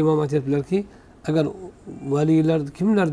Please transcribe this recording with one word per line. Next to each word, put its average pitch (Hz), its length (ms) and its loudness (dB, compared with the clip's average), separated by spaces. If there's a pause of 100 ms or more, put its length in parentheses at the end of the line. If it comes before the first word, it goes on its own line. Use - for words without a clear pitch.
imom 156 200 2
aytyaptilarki, 143 560 -2 (500)
agar 156 160 2 (720)
valiylar 160 440 2 (180)
kimlar 196 340 2